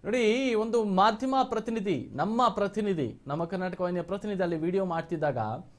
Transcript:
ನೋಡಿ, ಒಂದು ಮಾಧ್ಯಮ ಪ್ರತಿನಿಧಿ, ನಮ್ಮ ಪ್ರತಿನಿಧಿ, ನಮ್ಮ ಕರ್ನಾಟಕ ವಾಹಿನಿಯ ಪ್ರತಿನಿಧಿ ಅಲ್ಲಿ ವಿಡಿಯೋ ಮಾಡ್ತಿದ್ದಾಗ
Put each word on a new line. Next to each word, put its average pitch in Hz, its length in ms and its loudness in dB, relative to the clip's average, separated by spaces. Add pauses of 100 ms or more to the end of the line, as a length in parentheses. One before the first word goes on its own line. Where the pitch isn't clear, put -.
ನೋಡಿ, 233 500 2
ಒಂದು 220 300 2
ಮಾಧ್ಯಮ 220 500 4 (100)
ಪ್ರತಿನಿಧಿ, 208 680 -2
ನಮ್ಮ 220 360 2
ಪ್ರತಿನಿಧಿ, 196 760 -2
ನಮ್ಮ 151 180 -2
ಕರ್ನಾಟಕ 185 360 -4
ವಾಹಿನಿಯ 175 220 0
ಪ್ರತಿನಿಧಿ 190 400 -4
ಅಲ್ಲಿ 170 140 0
ವಿಡಿಯೋ 180 280 0
ಮಾಡ್ತಿದ್ದಾಗ 160 540 -2 (400)